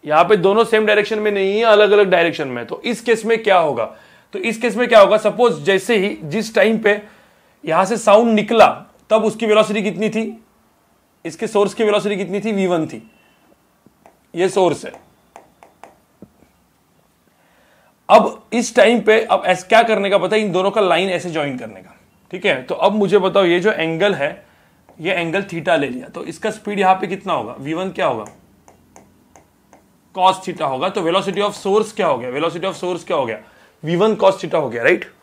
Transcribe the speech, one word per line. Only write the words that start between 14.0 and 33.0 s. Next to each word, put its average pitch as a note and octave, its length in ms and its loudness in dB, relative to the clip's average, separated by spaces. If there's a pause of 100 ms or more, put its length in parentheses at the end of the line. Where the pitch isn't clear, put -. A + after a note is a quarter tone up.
ये F3 140 0
सोर्स F3 360 0
है। - 80 -14 (3250)
अब - 420 4
इस A#3 240 -2
टाइम A#3 240 4
पे G#3+ 240 2
अब F#3+ 220 0
ऐसे F3+ 220 -2
क्या A3+ 140 6
करने G#3 280 0
का G3+ 80 2
पता F#3 180 0
है? A3 60 0
इन G3+ 100 -4
दोनों F#3 180 0
का G#3+ 100 -2
लाइन F#3 300 0
ऐसे F3 200 -6
ज्वाइन C#3+ 280 -6
करने G#2+ 220 -16
का, - 160 -20 (340)
ठीक F#3 160 -8
है। C3+ 160 0
तो E3 120 -8
अब F#3+ 180 0
मुझे G3+ 260 2
बताओ F#3+ 260 2
ये F3 160 2
जो G#3 120 0
एंगल E3 420 -2
है, D3 300 -6 (560)
ये E3 120 -4
एंगल E3+ 300 -4
theta E3+ 360 -2
ले C#3+ 100 -2
लिया, B2 200 -12
तो - 160 -14
इसका G#3+ 260 -8
स्पीड G#3 280 -8
यहाँ F#3+ 160 4
पे F#3+ 120 -6
कितना F#3+ 260 -6
होगा? A#2+ 260 -6
वी C#3+ 160 -8
वन F#3 160 -6
क्या F3+ 160 -4
होगा? A2+ 180 -4 (1900)
Cos F#3 260 4
theta E3 180 -8
होगा। C#3 260 -2
तो G3 120 -4
velocity F#3 500 -2
of - 20 -14 (140)
source G#3+ 260 0
क्या F#3+ 140 -2
हो C#3 120 0
गया? B2 120 -10
Velocity D#3 340 -4
of F#3+ 100 -4
source F3+ 300 -6